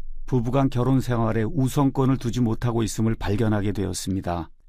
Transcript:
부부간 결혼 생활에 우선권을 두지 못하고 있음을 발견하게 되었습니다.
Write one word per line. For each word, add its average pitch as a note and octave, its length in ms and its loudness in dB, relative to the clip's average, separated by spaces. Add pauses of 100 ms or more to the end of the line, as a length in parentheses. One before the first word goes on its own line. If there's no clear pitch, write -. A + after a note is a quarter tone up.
(280)
부부간 B2+ 420 2
결혼 B2+ 320 2
생활에 A2+ 420 0
우선권을 C3 720 2
두지 A#2+ 240 -2
못하고 A2+ 440 0
있음을 A2 320 0
발견하게 G#2 580 0
되었습니다. F2+ 760 -4 (200)